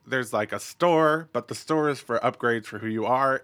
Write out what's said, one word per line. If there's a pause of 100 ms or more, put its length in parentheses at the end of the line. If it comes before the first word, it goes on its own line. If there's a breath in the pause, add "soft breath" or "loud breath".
there's,
like,
a
store,
but
the
store
is
for
upgrades
for
who
you
are,